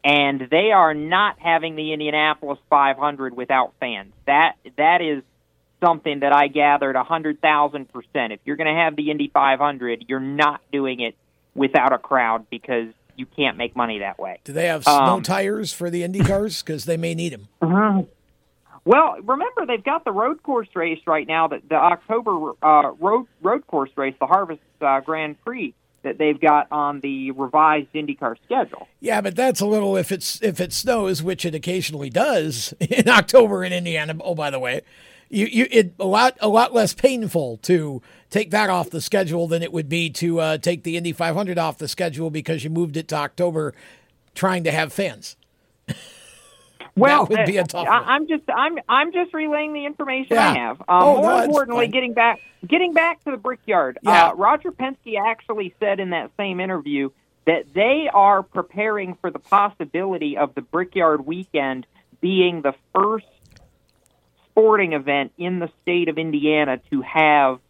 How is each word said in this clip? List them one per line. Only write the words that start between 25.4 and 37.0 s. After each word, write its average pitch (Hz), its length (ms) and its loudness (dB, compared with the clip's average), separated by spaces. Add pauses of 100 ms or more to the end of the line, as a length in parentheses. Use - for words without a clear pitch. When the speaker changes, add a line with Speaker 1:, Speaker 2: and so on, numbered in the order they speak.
Speaker 1:
Prix, 226 300 -10 (300)
that 139 140 -6
they've 151 220 0
got 147 320 4
on 143 300 -2
the 135 300 -6
revised 147 640 2
IndyCar 143 520 -6
schedule. - 420 -4 (140)
Speaker 2:
Yeah, 214 180 -2
but 196 160 -6
that's 254 240 0
a 202 60 0
little, 202 320 0
if 185 160 -2
it's, - 280 -8
if 185 200 -2
it 180 100 -4
snows, 196 500 -2
which - 240 -4
it 165 80 -2
occasionally 156 560 -6
does 160 680 0
<laughs> - 20 -20
in 240 300 2
October 208 560 6
in 180 80 -4
Indiana. 160 500 -4
Oh, 180 100 -4
by 151 160 -4
the 135 100 -4
way, 127 220 -4 (480)
you, 208 160 0
you, 247 240 0
it, 208 300 4
a 196 80 -4
lot, 233 320 4
a 214 80 0
lot 233 260 4
less 220 200 2
painful 175 640 0